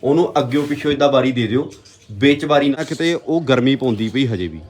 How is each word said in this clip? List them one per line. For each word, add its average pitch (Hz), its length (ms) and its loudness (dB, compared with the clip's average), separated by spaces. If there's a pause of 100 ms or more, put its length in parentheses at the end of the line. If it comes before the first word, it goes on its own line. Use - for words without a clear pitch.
ਉਹਨੂੰ 151 360 2
ਅੱਗਿਓਂ 139 280 -2
ਪਿੱਛੋਂ 147 240 -4
ਏਦਾਂ 143 200 2
ਬਾਰੀ 131 200 2
ਦੇ 120 160 -2
ਦਿਓ, 127 220 -2 (420)
ਵਿੱਚ 143 340 2
ਬਾਰੀ 143 240 2
ਨਾ, 139 140 -2
ਕਿਤੇ 165 300 -2
ਉਹ 165 280 -2
ਗਰਮੀ 131 340 2
ਪਾਉਂਦੀ 117 340 -2
ਪਈ 135 180 -2
ਹਜੇ 92 200 -4
ਵੀ। 80 220 -12